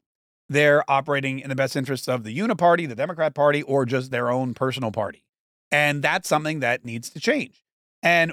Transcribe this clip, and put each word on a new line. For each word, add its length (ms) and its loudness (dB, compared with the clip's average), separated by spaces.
They're 420 4
operating 500 0
in 100 -10
the 40 -4
best 220 -2
interests 320 -4
of 160 -2
the 120 -10
Uniparty, 520 2
the 60 -10
Democrat 400 -2
Party, 260 4
or 240 0
just 260 -2
their 200 -2
own 240 -2
personal 360 -4
party. 340 -6
And 320 2
that's 240 -2
something 340 0
that 260 0
needs 240 -10
to 100 -16
change. 420 -4
And 300 4